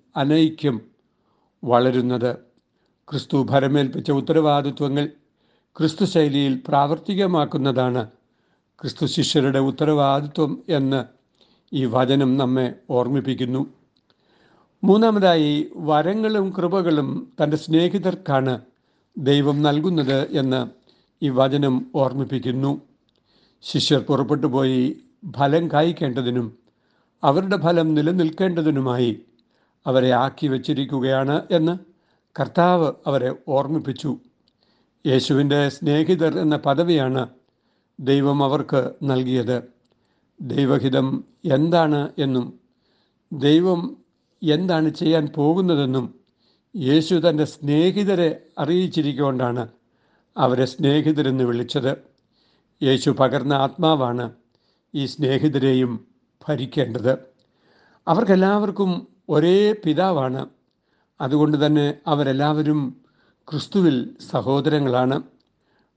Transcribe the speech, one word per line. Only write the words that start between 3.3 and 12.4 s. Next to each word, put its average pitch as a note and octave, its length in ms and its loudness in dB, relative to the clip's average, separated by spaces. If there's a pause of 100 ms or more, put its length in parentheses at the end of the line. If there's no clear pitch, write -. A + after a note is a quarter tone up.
ഭരമേൽപ്പിച്ച C3+ 680 0
ഉത്തരവാദിത്വങ്ങൾ C#3+ 1000 0 (640)
ക്രിസ്തു D#3 300 -2
ശൈലിയിൽ C#3+ 540 0
പ്രാവർത്തികമാക്കുന്നതാണ് C#3+ 1500 -2 (680)
ക്രിസ്തു C#3+ 280 -6
ശിഷ്യരുടെ C#3 540 0
ഉത്തരവാദിത്വം C#3+ 1120 -2
എന്ന് C3+ 360 0 (680)
ഈ C3+ 140 -2
വചനം C3 520 2
നമ്മെ B2+ 380 0 (140)